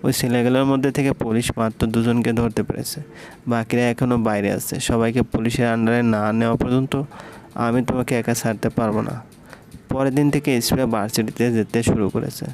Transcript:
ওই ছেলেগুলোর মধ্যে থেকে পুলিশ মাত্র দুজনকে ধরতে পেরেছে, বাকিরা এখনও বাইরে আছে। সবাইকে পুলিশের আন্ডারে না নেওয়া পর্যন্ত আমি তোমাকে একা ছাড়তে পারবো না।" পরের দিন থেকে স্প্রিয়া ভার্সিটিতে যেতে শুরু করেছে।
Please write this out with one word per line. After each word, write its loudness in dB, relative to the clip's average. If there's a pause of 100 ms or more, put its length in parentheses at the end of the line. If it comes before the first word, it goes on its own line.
ওই 2
ছেলেগুলোর 2
মধ্যে 2
থেকে 0
পুলিশ -2
মাত্র 0
দুজনকে 2
ধরতে 0
পেরেছে, -6 (460)
বাকিরা 0
এখনও 2
বাইরে 2
আছে। -4
সবাইকে 2
পুলিশের 0
আন্ডারে 2
না 2
নেওয়া 2
পর্যন্ত 0 (500)
আমি 0
তোমাকে 0
একা 0
ছাড়তে -2
পারবো 0
না।" -8 (600)
পরের 0
দিন 4
থেকে 0
স্প্রিয়া 0
ভার্সিটিতে 0
যেতে 0
শুরু 2
করেছে। -6